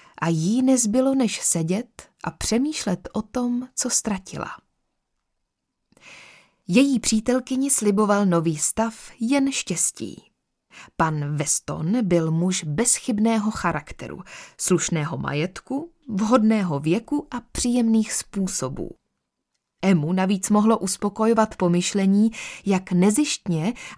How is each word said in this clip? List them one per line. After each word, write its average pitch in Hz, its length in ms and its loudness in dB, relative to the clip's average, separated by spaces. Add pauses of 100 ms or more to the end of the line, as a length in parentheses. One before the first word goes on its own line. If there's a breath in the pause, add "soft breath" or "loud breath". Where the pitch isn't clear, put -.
(180 loud breath)
a 160 100 -2
jí 170 340 0
nezbylo, 262 540 4
než 247 280 0
sedět 175 600 -2 (200)
a 151 80 -6
přemýšlet 233 840 -2
o 214 80 -4
tom, 247 540 -4
co - 140 -4
ztratila. - 640 -4 (2250 loud breath)
Její 254 320 4
přítelkyni 254 720 0
sliboval 208 560 2
nový 170 320 2
stav 220 380 -2 (240)
jen 269 320 0
štěstí. - 720 -6 (720 loud breath)
Pan 151 420 -2
Weston 160 720 -2
byl 165 240 2
muž 175 320 0
bezchybného 214 880 0
charakteru, - 680 -6 (380 loud breath)
slušného 160 600 0
majetku, 170 760 -6 (160)
vhodného 214 720 2
věku 226 520 -2
a 240 100 -8 (100)
příjemných 226 640 2
způsobů. - 800 -6 (840)
Emu 175 320 2
navíc 190 360 0
mohlo 208 280 4
uspokojovat 220 800 0
pomyšlení, 196 760 2 (340 loud breath)
jak 185 260 0
nezištně 185 800 2 (240 loud breath)